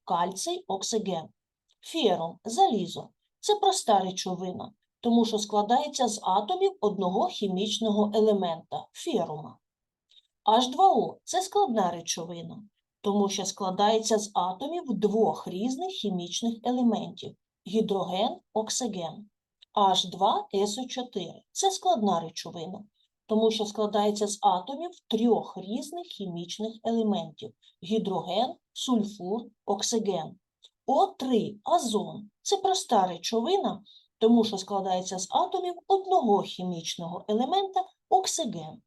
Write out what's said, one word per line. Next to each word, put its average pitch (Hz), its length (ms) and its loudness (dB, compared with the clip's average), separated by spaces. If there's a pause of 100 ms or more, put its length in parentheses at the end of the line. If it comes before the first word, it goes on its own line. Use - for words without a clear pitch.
кальцій, 185 600 -2
оксиген. 190 640 -4 (520)
Ферум, 180 640 0
залізо. 226 640 2 (300)
Це 415 160 2
проста 381 440 2
речовина, 185 720 -6 (280)
тому 233 240 6
що 214 140 0
складається 240 680 0
з 226 160 -2
атомів 359 580 2
одного 196 460 0
хімічного 208 880 0
елемента, 190 760 0
ферума. 156 680 -6 (840)
Аш 240 240 6
два 339 260 6
О — - 300 0
це - 180 -2
складна 240 500 2
речовина, 170 720 -8 (380)
тому 202 280 4
що 196 160 -4
складається 208 760 2
з 208 140 -8
атомів 269 540 -2
двох 202 600 0
різних 262 440 -4
хімічних 208 720 -4
елементів: 233 720 -2 (320)
гідроген, 196 720 -2 (140)
оксиген. 214 760 -6 (440)
Аш 208 320 4
два 208 480 0
ес 208 240 0
о 254 80 -6
чотири — 220 640 -8
це 381 200 2
складна 214 480 2
речовина, 165 680 -12 (400)
тому 220 260 4
що 226 140 0
складається 208 640 0
з - 140 -6
атомів 330 500 0 (160)
трьох 220 500 2
різних 294 500 -8
хімічних 180 760 -8
елементів: 202 720 -2 (300)
гідроген, 185 720 -2 (180)
сульфур, 214 680 -2 (240)
оксиген. 196 760 -2 (460)
О 320 220 4
три — 254 560 0
азон. 214 640 -2 (120)
Це 403 160 0
проста 370 500 2
речовина, 226 760 -2 (340)
тому 226 260 6
що 196 140 -2
складається 185 600 -4
з - 120 -6
атомів 359 440 0 (120)
одного 370 540 4
хімічного 175 840 -8
елемента, 370 580 0 (240)
оксиген. 220 760 -2